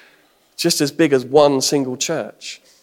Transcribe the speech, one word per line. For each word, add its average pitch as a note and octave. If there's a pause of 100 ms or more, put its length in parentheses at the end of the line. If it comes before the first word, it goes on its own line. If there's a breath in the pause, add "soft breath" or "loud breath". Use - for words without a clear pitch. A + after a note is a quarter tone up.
(580 soft breath)
just E3
as C#3+
big D3+
as B2+
one C#3
single B2+
church." - (220 soft breath)